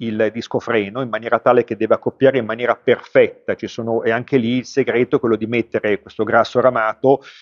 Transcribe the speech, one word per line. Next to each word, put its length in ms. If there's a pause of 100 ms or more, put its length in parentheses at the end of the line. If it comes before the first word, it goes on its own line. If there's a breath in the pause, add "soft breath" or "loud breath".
il 300
disco 280
freno, 420
in 80
maniera 300
tale 260
che 100
deve 200
accoppiare 420
in 80
maniera 320
perfetta. 800
Ci 120
sono, 360
e 80
anche 260
lì 220
il 80
segreto 500
è 40
quello 160
di 100
mettere 540
questo 220
grasso 380
ramato 640 (200 loud breath)